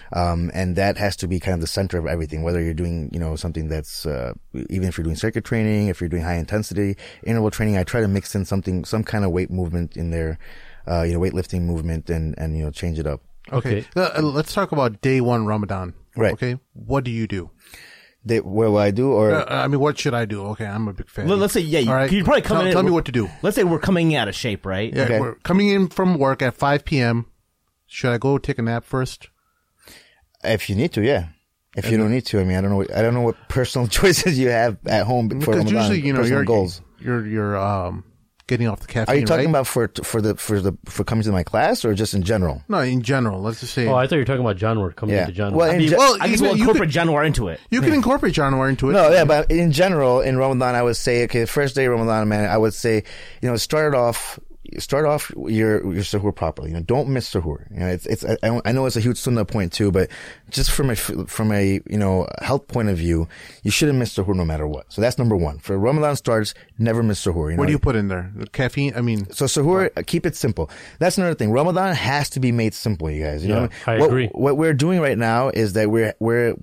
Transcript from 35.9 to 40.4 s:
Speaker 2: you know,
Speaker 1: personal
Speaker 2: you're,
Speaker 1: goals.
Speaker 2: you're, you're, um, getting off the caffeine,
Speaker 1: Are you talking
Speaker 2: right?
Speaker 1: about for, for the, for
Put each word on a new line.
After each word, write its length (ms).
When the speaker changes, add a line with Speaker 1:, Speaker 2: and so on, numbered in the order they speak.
Speaker 2:
you 120
know, 80
Speaker 1:
personal 180
Speaker 2:
you're, 60
Speaker 1:
goals. 360
Speaker 2:
you're, 280
you're, 300
um, 480
getting 220
off 120
the 60
caffeine, 280
Speaker 1:
Are 40
you 80
talking 200
Speaker 2:
right? 40
Speaker 1:
about 160
for, 240
for 180
the, 140
for 240